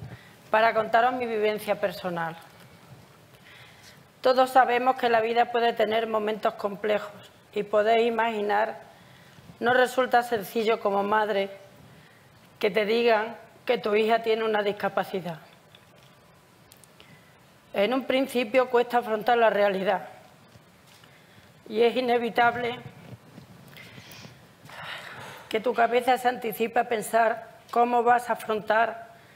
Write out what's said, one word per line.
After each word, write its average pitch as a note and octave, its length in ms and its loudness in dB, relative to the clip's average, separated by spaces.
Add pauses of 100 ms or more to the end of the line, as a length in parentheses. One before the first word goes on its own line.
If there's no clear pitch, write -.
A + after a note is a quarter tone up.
(500)
para A3 240 4
contaros A#3 400 2
mi B3+ 120 -4
vivencia G#3+ 540 -2
personal. F3 560 -6 (1800)
Todos B3+ 300 4
sabemos B3+ 460 4
que A#3+ 120 0
la A#3 120 4
vida A#3 320 0
puede A#3 200 2
tener A3 340 0
momentos A3 480 -2
complejos G3+ 580 -4 (420)
y G#3 80 -2
podéis A3+ 460 2
imaginar, A3 840 -2 (680)
no A#3+ 140 2
resulta B3 480 2
sencillo A3+ 580 -2
como G3 220 0
madre G3+ 480 0 (1080)
que A3 120 0
te G#3 160 0
digan A3+ 500 2 (300)
que A#3+ 100 0
tu G#3 180 -2
hija A3 280 2
tiene A3 200 0
una G#3+ 200 0
discapacidad. F#3+ 760 -4 (2250)
En G#3+ 180 0
un C4 120 -2
principio B3+ 680 0
cuesta A#3+ 280 2
afrontar A3 380 0
la A3+ 140 4
realidad G3 580 0 (1600)
y G#3+ 140 0
es A3+ 120 4
inevitable A#3+ 840 0 (2750)
que A3 100 -2
tu A#3 140 -2
cabeza A#3+ 420 2
se B3 120 0
anticipe A3+ 500 -2
a A#3 100 2
pensar A3+ 600 0 (220)
cómo A#3+ 320 2
vas A#3+ 280 2
a - 40 -2
afrontar A3 760 -2 (260)